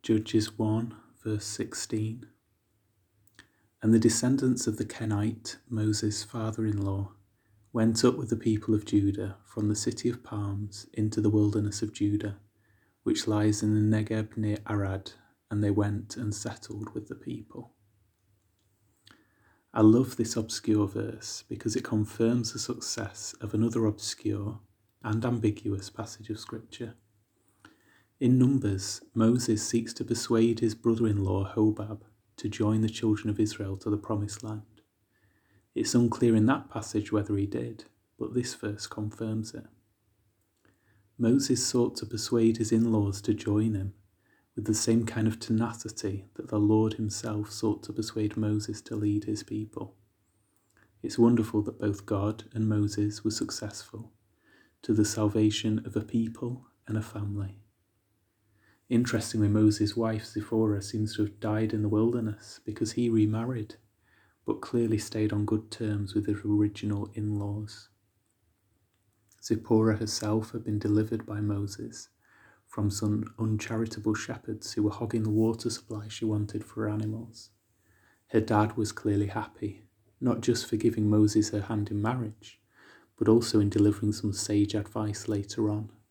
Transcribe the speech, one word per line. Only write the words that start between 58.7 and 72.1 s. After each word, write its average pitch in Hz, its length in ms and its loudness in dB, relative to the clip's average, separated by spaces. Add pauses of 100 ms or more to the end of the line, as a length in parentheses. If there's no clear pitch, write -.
Interestingly, 113 580 2
Moses' 107 460 4
wife 110 300 -2
Zipporah 107 560 0
seems 107 340 -4
to 107 60 -2
have 101 180 -2
died 110 340 0
in 107 100 0
the 104 40 0
wilderness 110 800 -2
because 107 280 -4
he 120 140 0
remarried, 110 680 0 (720)
but - 140 -4
clearly 113 360 0
stayed 107 340 -2
on 104 140 0
good 107 240 -2
terms 104 460 -4
with 104 100 0
his 101 180 -2
original 104 680 0
in-laws. 104 760 -6 (1500)
Zipporah 110 540 2
herself 107 560 -2
had 110 100 -8
been 107 160 -2
delivered 107 440 0
by 104 160 -8
Moses 104 720 -6 (560)